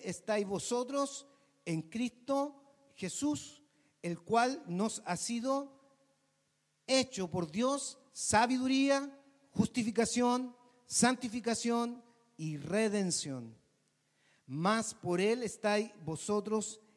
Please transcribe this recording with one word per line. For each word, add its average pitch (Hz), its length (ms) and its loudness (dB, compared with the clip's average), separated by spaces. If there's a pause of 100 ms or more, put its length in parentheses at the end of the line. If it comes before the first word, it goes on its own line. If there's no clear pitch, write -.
estáis 202 420 -2
vosotros 247 800 -2 (380)
en 160 200 -2
Cristo - 1120 -4
Jesús, - 680 -4 (380)
el 170 180 -4
cual 254 480 2
nos 185 380 -2
ha 175 100 0
sido 262 640 -4 (1040)
hecho 247 460 0
por 170 180 -2
Dios 254 480 -2 (140)
sabiduría, 262 1040 2 (340)
justificación, 240 1000 2 (320)
santificación 240 1160 0 (320)
y 156 220 -4
redención. 160 1000 -2 (920)
Mas 190 480 0
por 175 280 -2
Él 233 220 2
estáis 214 480 0 (120)
vosotros 208 800 -4 (140)